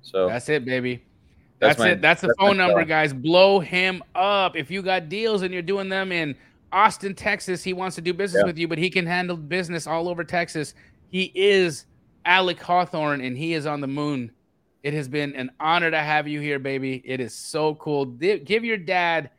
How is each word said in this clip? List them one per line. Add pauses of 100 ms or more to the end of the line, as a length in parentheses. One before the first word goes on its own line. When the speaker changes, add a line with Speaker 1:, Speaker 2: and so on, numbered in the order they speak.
Speaker 1:
So
Speaker 2:
That's
it,
baby. (560)
Speaker 1:
that's
Speaker 2:
That's
Speaker 1:
my,
Speaker 2:
it.
That's
the
Speaker 1:
that's
my
Speaker 2:
phone
number,
Speaker 1:
cell.
Speaker 2:
guys.
Blow
him (120)
up.
If
you
got
deals
and
you're
doing
them
in (360)
Austin,
Texas,
he
wants
to
do
business
Speaker 1:
Yeah.
Speaker 2:
with
you,
but
he
can
handle
business
all
over
Texas. (340)
He
is (400)
Alec
Hawthorne,
and
he
is
on
the
moon. (520)
It
has
been
an
honor
to
have
you
here,
baby.
It
is
so
cool.
Di-,
give
your
dad